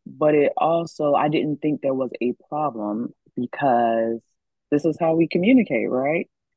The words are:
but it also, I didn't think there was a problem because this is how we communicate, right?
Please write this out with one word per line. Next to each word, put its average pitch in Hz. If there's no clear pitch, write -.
but 151
it 143
also, 156
I 139
didn't 151
think 151
there 139
was 131
a 123
problem 117
because 117
this 147
is 156
how 160
we 165
communicate, 180
right? 139